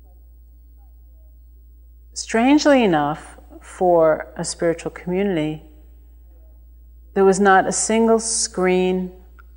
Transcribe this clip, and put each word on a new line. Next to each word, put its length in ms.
Strangely 680
enough, 540
for 760
a 80
spiritual 480
community, 720
there 120
was 140
not 280
a 40
single 480
screen 920